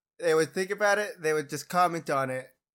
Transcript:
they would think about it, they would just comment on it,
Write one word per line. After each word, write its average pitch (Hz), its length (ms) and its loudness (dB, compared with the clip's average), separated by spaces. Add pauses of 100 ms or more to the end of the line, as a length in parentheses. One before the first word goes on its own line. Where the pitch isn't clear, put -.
(200)
they 160 160 4
would 160 180 2
think 185 160 -4
about 202 300 2
it, 202 200 -6
they 156 140 0
would 151 160 -2
just 147 180 -10
comment 170 440 0
on 135 180 -2
it, 127 180 -8 (280)